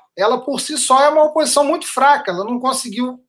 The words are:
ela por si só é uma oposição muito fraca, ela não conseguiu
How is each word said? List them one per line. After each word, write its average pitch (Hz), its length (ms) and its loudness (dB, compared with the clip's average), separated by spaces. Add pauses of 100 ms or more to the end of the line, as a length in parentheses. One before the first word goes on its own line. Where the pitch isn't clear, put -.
(160)
ela 226 240 0
por 269 200 -6
si 302 160 -8
só 262 260 2
é 285 60 6
uma 302 160 4
oposição 302 400 2
muito 302 220 -2
fraca, 277 460 2
ela 180 120 -4
não 247 140 -6
conseguiu 247 720 -6